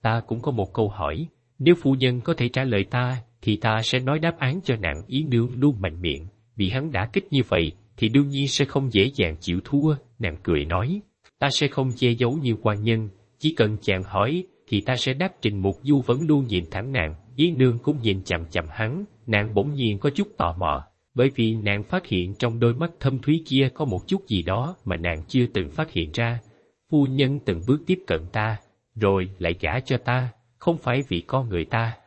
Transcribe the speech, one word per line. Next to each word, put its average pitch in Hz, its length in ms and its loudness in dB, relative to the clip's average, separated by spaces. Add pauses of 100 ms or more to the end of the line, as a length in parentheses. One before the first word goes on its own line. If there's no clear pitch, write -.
"Ta 113 260 0
cũng 120 140 -4
có 147 100 -2
một 104 220 -2
câu 107 160 2
hỏi, 92 380 -4 (320)
nếu 165 220 6
phu 135 120 4
nhân 127 280 2
có 165 120 -2
thể 120 160 0
trả 131 140 -2
lời 107 200 0
ta 123 340 -2 (240)
thì 107 140 2
ta 110 280 0
sẽ 127 160 -2
nói 135 200 0
đáp 165 200 -2
án 143 240 -2
cho 123 120 0
nàng." 82 320 -4
Yến 147 220 -2
Nương 120 200 2 (100)
luôn 143 200 4
mạnh 87 220 -4
miệng, 78 260 -4 (280)
bị 95 140 0
hắn 135 220 -4
đả 107 220 -2
kích 196 180 -2
như 139 160 2
vậy 85 240 2 (260)
thì 110 120 2
đương 143 180 4
nhiên 139 200 -2
sẽ 139 180 0
không 135 280 -2
dễ 101 220 4
dàng 80 240 0
chịu 90 240 -2
thua. 147 320 2 (240)
Nàng 85 240 -4
cười 76 220 2
nói, 113 360 -2 (380)
"Ta 143 100 0
sẽ 143 180 0
không 131 280 -2
che 123 160 2
giấu 120 300 0
như 120 200 0
quan 104 220 0
nhân, 110 260 0 (300)
chỉ 156 160 0
cần 107 260 2
chàng 95 220 0
hỏi 117 400 0 (240)
thì 101 140 0
ta 127 140 -2
sẽ 131 180 -2
đáp." 180 280 -2
Trình 104 160 0
Mục 98 260 0
Du 139 180 4
vẫn 123 260 0
luôn 143 200 2
nhìn 92 240 0
thẳng 113 200 -6
nàng, 80 240 -2 (200)
Yến 156 220 2
Nương 123 220 4
cũng 147 220 -2
nhìn 98 220 0
chằm 82 220 -2
chằm 82 240 -4
hắn, 131 360 -6 (220)
nàng 107 260 0
bỗng 143 200 0
nhiên 113 260 0
có 147 100 0
chút 196 180 -2 (100)
tò 85 220 -2
mò, 73 280 -2 (260)
bởi 127 220 4
vì 113 200 2
nàng 101 280 -2
phát 185 240 -4
hiện 92 320 0
trong 117 200 -2
đôi 117 140 4
mắt 165 260 -4
thâm 135 200 0
thúy 160 260 0
kia 135 280 4
có 156 120 -4
một 92 220 -2
chút 190 200 -2
gì 98 140 0
đó 117 340 -2 (100)
mà 90 100 -2
nàng 82 320 -4
chưa 123 260 4
từng 85 160 -2
phát - 220 -6
hiện 78 220 -2
ra. 117 260 -2 (520)
"Phu 147 140 4
nhân 135 400 0
từng 85 220 0
bước 143 200 2
tiếp 185 200 2
cận 80 140 0 (100)
ta, 110 260 -2 (380)
rồi 98 340 2 (100)
lại 85 200 0
gả 90 200 -2
cho 131 180 -2
ta, 127 320 -2 (280)
không 170 200 0
phải 127 320 0
vì - 120 0
con 127 280 -2
người 85 160 -2
ta 113 400 -2